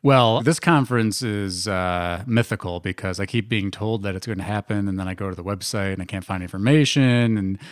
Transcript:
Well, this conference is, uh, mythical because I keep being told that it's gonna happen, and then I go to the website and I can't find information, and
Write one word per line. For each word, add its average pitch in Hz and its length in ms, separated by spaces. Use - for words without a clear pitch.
Well, 123 420
this 151 180
conference 123 600
is, 98 440
uh, 90 600
mythical 110 520
because 90 400
I 98 80
keep 110 220
being 104 220
told 107 320
that 101 120
it's 92 120
gonna 98 160
happen, 101 460
and 95 100
then 92 100
I 92 60
go 98 160
to 92 40
the 87 80
website 98 520
and 92 80
I - 20
can't 92 200
find 92 180
information, 120 960
and 95 200